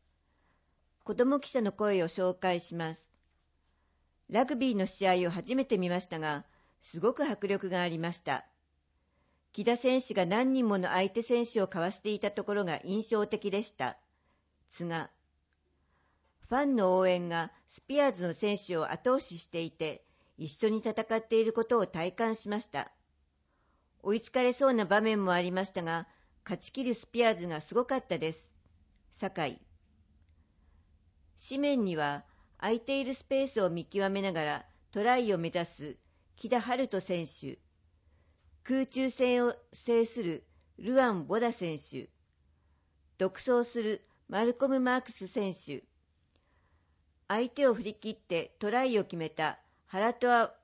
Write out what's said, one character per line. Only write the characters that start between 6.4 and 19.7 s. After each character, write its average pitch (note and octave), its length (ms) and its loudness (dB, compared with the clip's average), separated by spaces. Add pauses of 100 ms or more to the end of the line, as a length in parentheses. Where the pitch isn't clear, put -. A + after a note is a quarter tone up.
す - 180 -12
ご A3+ 140 2
く C#4+ 100 -2
迫 G3+ 240 -4
力 G3 220 -2
が F3+ 100 0
あ F3 80 0
り E3 100 -6
ま E3+ 140 -2
し - 80 -12
た。 - 240 -4 (1080)
木 G#3 120 -6
田 A#3 120 2
選 B3+ 240 2
手 - 120 -6
が F3+ 140 2
何 A#3+ 260 2
人 B3+ 160 2
も G3+ 80 2
の F3+ 120 0
相 F#3+ 220 0
手 A3+ 120 -2
選 A#3+ 240 2
手 A3+ 160 0
を F#3+ 60 0
か F#3+ 120 -6
わ F3 100 0
し - 100 -10
て G#3+ 100 -4
い G#3 100 -2
た G3+ 100 -2
と G3+ 140 -6
こ G#3 100 -2
ろ G3+ 100 0
が E3 200 -2
印 G3 180 -2
象 G#3 240 0
的 G#3 240 -4
で G3 120 -2
し - 120 -10
た。 B2 220 -4 (760)
津 - 140 -10
賀。 E3 260 -6 (1400)
フ A#3+ 60 -2
ァ C#4+ 120 2
ン C#4 100 2
の F#3 220 4
応 F#3+ 80 4
援 F3+ 220 2
が E3 240 -4 (160)
ス - 140 -20
ピ C#4+ 200 2
ア C#4 60 6
ー B3+ 40 0
ズ F3+ 140 -4
の E3 80 -2
選 G#3 240 -2
手 F3+ 180 -6
を D#3+ 140 -2
後 B3 240 0
押 C4+ 120 2
し E3+ 120 -12
し - 80 -18
て E3 160 -6
い E3 80 -6